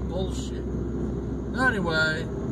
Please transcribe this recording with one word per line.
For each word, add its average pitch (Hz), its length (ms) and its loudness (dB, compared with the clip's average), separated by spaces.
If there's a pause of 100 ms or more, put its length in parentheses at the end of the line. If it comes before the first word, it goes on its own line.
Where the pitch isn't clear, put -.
bullshit. - 540 -2 (960)
Anyway, 160 680 4 (260)